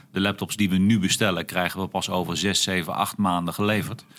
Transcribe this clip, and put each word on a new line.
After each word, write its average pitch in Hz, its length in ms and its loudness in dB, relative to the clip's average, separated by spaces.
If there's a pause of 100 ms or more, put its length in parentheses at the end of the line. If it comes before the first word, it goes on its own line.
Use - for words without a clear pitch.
(120)
De 95 80 0
laptops 101 360 0
die 101 140 2
we 92 60 4
nu 104 220 6
bestellen 87 460 0
krijgen 87 360 -2
we 95 60 -2
pas 95 240 -4
over 87 260 -2
zes, 92 260 0
zeven, 90 320 -2
acht - 220 -2
maanden 87 380 0
geleverd. 104 500 -2 (140)